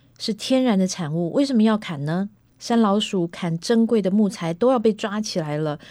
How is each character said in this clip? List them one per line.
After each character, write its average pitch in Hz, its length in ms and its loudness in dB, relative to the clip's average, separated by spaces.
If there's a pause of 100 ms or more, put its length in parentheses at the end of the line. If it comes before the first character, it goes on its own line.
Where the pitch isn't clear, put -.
(180)
是 - 140 -6
天 254 300 0
然 233 160 2
的 185 80 2
产 170 260 -4
物， 170 200 -2
为 285 120 2
什 277 80 -2
么 220 120 4
要 220 120 4
砍 156 300 -6
呢？ 185 240 -2 (260)
山 - 240 0
老 208 180 4
鼠 196 280 -2
砍 170 320 -4
珍 226 280 2
贵 226 140 2
的 185 100 0
木 208 160 2
材 170 280 -4
都 240 160 2
要 262 80 2
被 220 120 2
抓 214 300 -4
起 214 180 -6
来 151 200 -4
了， 151 200 -4 (120)